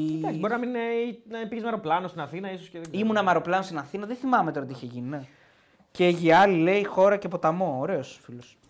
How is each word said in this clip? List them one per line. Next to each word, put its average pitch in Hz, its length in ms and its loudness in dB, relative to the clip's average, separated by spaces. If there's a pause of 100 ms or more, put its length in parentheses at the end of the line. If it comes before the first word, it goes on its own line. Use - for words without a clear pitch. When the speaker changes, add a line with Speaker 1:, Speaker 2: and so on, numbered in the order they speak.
(180)
Speaker 1:
Εντάξει, 160 220 -4
μπορεί 214 140 -2
να 233 60 -2
μην 247 100 -4
είναι, 247 100 -4
ή 233 500 -4
να 226 180 -10
πήγες 226 160 -8
με 233 60 -4
αεροπλάνο 180 380 -2
στην 165 140 -10
Αθήνα, 170 300 -8
ίσως 180 180 -12
και 170 100 -14
δεν 165 120 -12
ξέρω. 190 140 -2
Speaker 2:
Ήμουνα 214 180 2
με 190 60 -4
αεροπλάνο 175 340 2
στην 185 140 -10
Αθήνα, 190 280 -8
δεν 226 100 -8
θυμάμαι 240 360 2
τώρα 143 140 -4
τι 131 80 -10
είχε 131 120 -12
γίνει, 123 240 -10
ναι. 143 160 -8 (680)
Και 180 160 4
Γιάλη 175 500 6
λέει, 185 280 4
«Χώρα 196 320 4
και 196 100 -6
ποταμό». 170 520 0
Ωραίος 147 440 -4
φίλος. - 340 -20 (120)